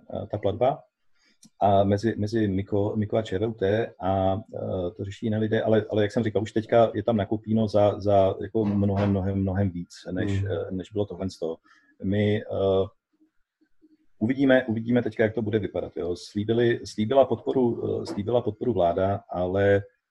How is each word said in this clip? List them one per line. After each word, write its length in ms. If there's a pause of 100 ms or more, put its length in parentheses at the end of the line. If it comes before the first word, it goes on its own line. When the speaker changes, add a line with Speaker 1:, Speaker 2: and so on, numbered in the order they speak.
(140)
Speaker 1:
eh, 160
ta 80
platba 400 (800)
a 240
mezi, 340
mezi 300
Miko, 480
Miko 200
a 60
Č 160
V 80
U 60
T 480
a, 400 (140)
eh, 420
to 80
řeší 220
jiné 120
lidé, 240
ale, 280
ale 120
jak 100
jsem 120
říkal, 180
už 100
teďka 420
je 80
tam 140
nakoupíno 520
za, 320
za 420
jako 220
mnohem, 460
mnohem, 280
mnohem 320
víc, 200 (220)
než, 260
Speaker 2:
Hmm. 140
Speaker 1:
eh, 180
než 220
bylo 140
tohle 240
sto. 260 (480)
My, 380
eh, 440 (1300)
uvidíme, 480
uvidíme 360
teďka, 200
jak 120
to 80
bude 160
vypadat, 380
jo. 200
Slíbili, 680
slíbila 400
podporu, 580 (200)
eh, 40
slíbila 340
podporu 320
vláda, 480 (100)
ale 520 (280)